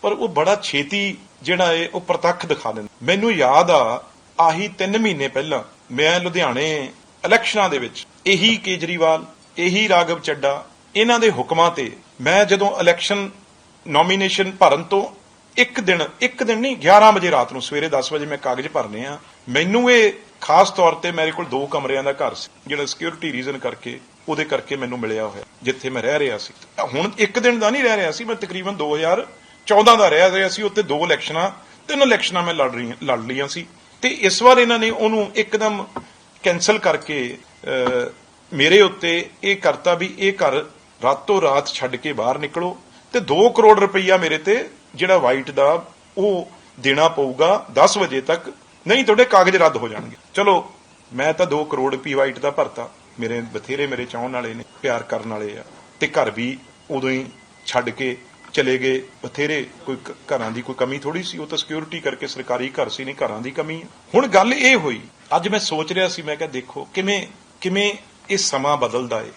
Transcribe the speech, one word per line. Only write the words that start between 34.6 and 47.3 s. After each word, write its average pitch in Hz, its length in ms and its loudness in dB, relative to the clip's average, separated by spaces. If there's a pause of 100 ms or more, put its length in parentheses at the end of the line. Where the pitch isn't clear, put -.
ਨੇ 220 120 0
ਉਹਨੂੰ 214 440 -2
ਇੱਕਦਮ 214 520 -2 (560)
ਕੈਂਸਲ 175 360 2
ਕਰਕੇ, 147 600 -4 (260)
ਅਹ, 127 480 -2 (400)
ਮੇਰੇ 160 280 4
ਉੱਤੇ 170 500 0 (140)
ਇਹ 196 120 0
ਕਰਤਾ 175 380 0
ਵੀ 185 240 -6
ਇਹ 196 140 0
ਘਰ 156 320 -2 (380)
ਰਾਤੋਂ 143 400 0
ਰਾਤ 143 260 0
ਛੱਡ 127 280 -6
ਕੇ 147 160 -8
ਬਾਹਰ 123 260 -2
ਨਿਕਲੋ 165 400 -8 (340)
ਤੇ 240 80 0
ਦੋ 190 280 4
ਕਰੋੜ 214 320 8
ਰੁਪਈਆ 190 360 2
ਮੇਰੇ 160 220 0
ਤੇ 214 300 0 (260)
ਜਿਹੜਾ 180 240 2
ਵਾਈਟ 135 320 0
ਦਾ 143 360 2 (320)
ਉਹ 190 320 -2 (300)
ਦੇਣਾ 139 280 2
ਪਊਗਾ 151 640 0